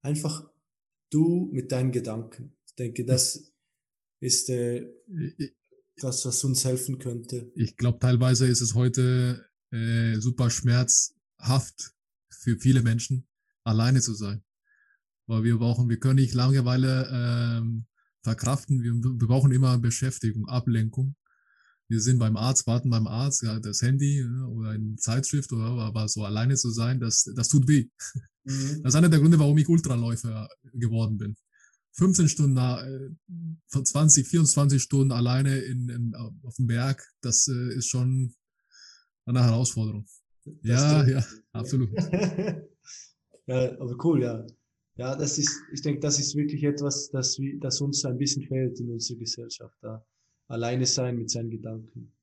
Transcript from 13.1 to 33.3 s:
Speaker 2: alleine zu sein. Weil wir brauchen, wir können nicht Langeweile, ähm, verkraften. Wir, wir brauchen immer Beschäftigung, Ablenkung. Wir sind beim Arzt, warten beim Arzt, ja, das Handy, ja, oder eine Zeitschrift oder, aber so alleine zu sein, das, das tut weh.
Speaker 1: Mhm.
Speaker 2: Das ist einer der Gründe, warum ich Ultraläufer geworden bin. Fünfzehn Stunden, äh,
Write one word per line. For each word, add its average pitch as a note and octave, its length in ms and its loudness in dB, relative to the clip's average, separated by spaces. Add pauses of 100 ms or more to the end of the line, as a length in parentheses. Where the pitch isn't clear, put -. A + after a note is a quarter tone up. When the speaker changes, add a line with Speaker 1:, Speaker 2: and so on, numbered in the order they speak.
Speaker 2:
alleine A#2 380 4
zu A2+ 120 -2
sein. G#2 300 -8 (840)
Weil A2 180 0
wir A#2 120 4
brauchen, A#2+ 300 2
wir A#2 120 0
können C3 200 4
nicht A#2 140 2
Langeweile, C3 760 2
ähm, A#2 760 -2 (380)
verkraften. B2 580 0
Wir, A#2 120 -2
wir A#2 340 0
brauchen C3 240 6
immer B2+ 260 4
Beschäftigung, A2+ 680 -2
Ablenkung. B2 680 -2 (760)
Wir A2+ 100 0
sind B2 200 4
beim A2 180 2
Arzt, B2+ 300 0
warten B2 220 2
beim A2+ 160 2
Arzt, B2+ 380 -2
ja, A2 160 -2
das G#2 220 -4
Handy, C#3 380 2
ja, B2+ 280 -4
oder A2+ 220 -6
eine A2 260 -4
Zeitschrift C3+ 560 -2
oder, A2+ 140 -2
aber A2+ 420 -2
so G#2+ 160 -4
alleine A2+ 320 0
zu A#2+ 160 0
sein, A#2+ 300 0
das, - 340 0
das B2 140 -2
tut C#3 180 4
weh. C#3+ 220 4 (560)
Speaker 1:
Mhm. C3+ 360 -4
Speaker 2:
Das C3+ 120 2
ist - 20 6
einer E3 140 6
der D#3 100 6
Gründe, D#3+ 200 8
warum D3 180 6
ich C#3+ 100 4
Ultraläufer A#2 800 0 (240)
geworden A2+ 460 0
bin. G#2 180 -6 (560)
Fünfzehn F3 380 4
Stunden, C#3 280 2
äh, C3 520 -2 (580)